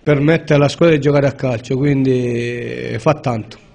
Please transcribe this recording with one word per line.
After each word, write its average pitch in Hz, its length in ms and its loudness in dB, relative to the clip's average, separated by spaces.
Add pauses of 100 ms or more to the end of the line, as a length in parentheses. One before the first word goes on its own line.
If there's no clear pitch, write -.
permette 151 520 2
alla 143 140 4
squadra 165 260 2
di 139 80 0
giocare 143 240 2
a 127 60 0
calcio, 127 440 -4
quindi 120 1200 -2
fa 151 160 0
tanto. 123 640 -6